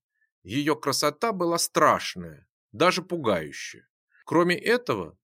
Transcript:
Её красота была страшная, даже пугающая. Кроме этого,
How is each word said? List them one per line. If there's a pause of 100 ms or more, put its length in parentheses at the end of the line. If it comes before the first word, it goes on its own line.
(440)
Её
красота
была
страшная, (260)
даже
пугающая. (380)
Кроме
этого,